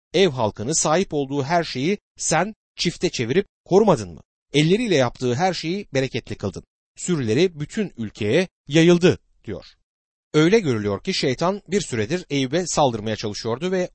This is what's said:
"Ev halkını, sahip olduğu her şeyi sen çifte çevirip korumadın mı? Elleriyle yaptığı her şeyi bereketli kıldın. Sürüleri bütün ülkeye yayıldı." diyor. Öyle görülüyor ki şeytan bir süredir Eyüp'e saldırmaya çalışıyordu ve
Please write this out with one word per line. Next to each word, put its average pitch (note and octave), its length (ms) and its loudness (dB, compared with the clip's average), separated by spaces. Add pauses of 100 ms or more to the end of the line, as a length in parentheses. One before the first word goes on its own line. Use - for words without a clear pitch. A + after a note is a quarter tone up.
(140)
"Ev F3+ 140 4
halkını, B2 460 -2
sahip E3 400 0
olduğu C#3 300 -2
her E3+ 200 0
şeyi D3+ 340 -2 (180)
sen F3+ 380 -2 (220)
çifte - 340 -2
çevirip B2+ 360 0 (180)
korumadın D#3+ 500 4
mı? - 60 -20 (320)
Elleriyle F3+ 440 4
yaptığı B2 380 0
her F3 200 0
şeyi F3+ 400 -6
bereketli C3 400 -4
kıldın. - 300 -8 (320)
Sürüleri D3 640 0
bütün E3+ 360 -6
ülkeye A2+ 520 -2 (200)
yayıldı." E3 500 4 (260)
diyor. F#2+ 200 -10 (720)
Öyle E3+ 260 4
görülüyor G#2+ 420 -2
ki F#3+ 120 -6
şeytan E3+ 540 -2
bir F#3+ 120 0
süredir B2+ 500 -4
Eyüp'e C#3+ 360 -2
saldırmaya A2 500 0
çalışıyordu A#2+ 560 -6
ve F3+ 220 -2